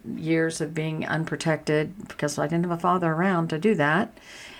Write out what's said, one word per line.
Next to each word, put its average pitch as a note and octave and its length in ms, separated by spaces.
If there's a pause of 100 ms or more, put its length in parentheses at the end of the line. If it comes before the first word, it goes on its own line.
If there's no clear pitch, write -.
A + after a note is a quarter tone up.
(160)
years D#3+ 440
of D#3+ 140
being D#3 320
unprotected D#3 1000
because - 300
I D3+ 80
didn't E3+ 180
have F3 140
a - 20
father F3+ 320
around E3+ 380
to D#3+ 80
do G#3+ 180
that. D#3 400 (440)